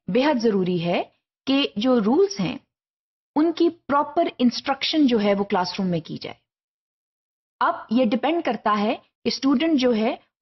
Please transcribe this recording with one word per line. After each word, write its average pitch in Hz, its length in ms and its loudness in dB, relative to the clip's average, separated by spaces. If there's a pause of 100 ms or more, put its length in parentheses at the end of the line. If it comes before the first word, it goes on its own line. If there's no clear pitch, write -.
(100)
बेहद 262 280 2
जरूरी 190 400 0
है 175 340 -2 (340)
कि 269 320 0
जो 247 200 2
रूल्स 285 420 2
हैं, 160 200 -6 (760)
उनकी 330 320 2
प्रॉपर 302 720 -2
इंस्ट्रक्शन 269 680 0
जो 240 120 4
है, 202 160 2
वो 202 100 -2
क्लासरूम 190 440 -2
में 170 120 -2
की 156 180 -12
जाए। - 200 -14 (1200)
अब - 320 -4
ये 254 120 2
डिपेंड 269 400 0
करता 220 280 -2
है 214 220 0
कि - 360 -8
स्टूडेंट 285 480 0
जो 247 140 2
है, 220 280 -2 (220)